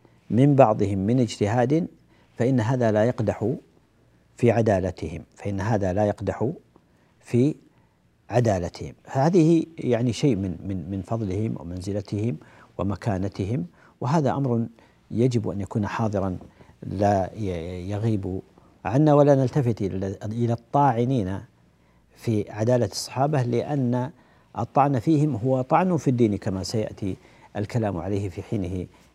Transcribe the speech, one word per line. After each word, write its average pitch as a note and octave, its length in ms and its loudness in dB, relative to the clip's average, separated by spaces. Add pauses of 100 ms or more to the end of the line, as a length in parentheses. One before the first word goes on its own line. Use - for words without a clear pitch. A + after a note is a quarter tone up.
(300)
من C3+ 260 4
بعضهم G#2+ 420 4
من G#2+ 220 2
اجتهاد B2 680 0 (500)
فإن B2+ 220 2
هذا A#2 320 2
لا G#2+ 120 4
يقدح A2 500 0 (840)
في A#2+ 160 4
عدالتهم، F#2+ 720 0 (120)
فإن G2 260 -6
هذا G2 320 0
لا G#2 120 2
يقدح G2+ 440 -2 (680)
في C3 360 0 (760)
عدالتهم. F#2+ 640 0 (120)
هذه D#3+ 600 4 (120)
يعني A#2+ 360 0
شيء C#3 220 2
من، F#2+ 280 -4
من، F#2+ 280 -6
من G2 100 -4
فضلهم A2 580 -4
ومنزلتهم G2+ 800 -6 (400)
ومكانتهم، G2 880 -4 (360)
وهذا C3+ 300 2
أمر A#2 340 0 (460)
يجب A2+ 380 2
أن F#2+ 120 -6
يكون G2+ 260 -4
حاضرا G2 500 -2 (460)
لا G2 500 0
ي-، F2+ 560 -8
يغيب G2+ 500 -4 (460)
عنا، C#3+ 280 4
ولا C#3+ 220 6
نلتفت B2 460 0
إلى، F#2+ 440 -4
إلى A#2 280 -2
الطاعنين A#2+ 840 0 (760)
في G#2+ 360 -2
عدالة A2+ 340 2
الصحابة، C3+ 560 -2
لأن B2 720 -2 (480)
الطعن C#3 400 2
فيهم D3+ 360 2
هو B2+ 260 0
طعن E3 360 2
في - 120 0
الدين A#2 280 2
كما F#2+ 260 -4
سيأتي G#2 520 -6 (400)
الكلام G2+ 420 -2
عليه G2 320 -4
في F2 120 -10
حينه، F#2 440 -4 (300)